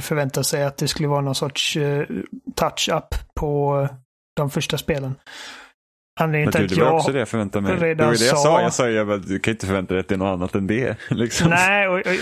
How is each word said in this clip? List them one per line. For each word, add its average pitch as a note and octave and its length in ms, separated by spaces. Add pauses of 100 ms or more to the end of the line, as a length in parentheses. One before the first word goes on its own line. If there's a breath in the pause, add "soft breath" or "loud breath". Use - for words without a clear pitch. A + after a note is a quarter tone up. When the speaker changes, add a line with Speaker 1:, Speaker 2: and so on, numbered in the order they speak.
Speaker 1:
förväntade C#3+ 420
sig C#3+ 200
att C#3 140
det D3+ 100
skulle D3 200
vara C#3+ 140
någon C#3 140
sorts, - 420
eh, C#3+ 280 (500)
touch-up - 600 (200)
på C#3+ 520 (480)
de C#3+ 140
första - 280
spelen. C3+ 380 (1040 loud breath)
Anledningen D#3 340
Speaker 2:
Men G2+ 140
Speaker 1:
till - 0
Speaker 2:
du, - 60
Speaker 1:
att E3 60
Speaker 2:
det - 40
var B2+ 80
Speaker 1:
jag E3 80
Speaker 2:
också D3 120
det C3+ 80
jag A2 100
förväntade G#2 340
mig. C3+ 120
Speaker 1:
redan E3 220
Speaker 2:
Det D#3 80
var D#3 60
ju A2+ 60
det A2+ 80
jag C#3+ 120
Speaker 1:
sa C#3+ 60
Speaker 2:
sa. D#3 180
Jag E3+ 120
sa B2+ 160
ju, A2 60
"Jag G#2+ 120
bara, G#2 100
du F#2+ 220
kan A2+ 120
inte G#2+ 160
förvänta F#2+ 260
dig F#2 80
att - 60
det G2+ 80
är F#2 40
något F#2+ 140
annat F2+ 220
än G2 120
det." A2 360
<laughs> - 60
Liksom. A#2+ 400
Speaker 1:
Nej, F#3+ 380
och, F#3 120
och - 80 (140)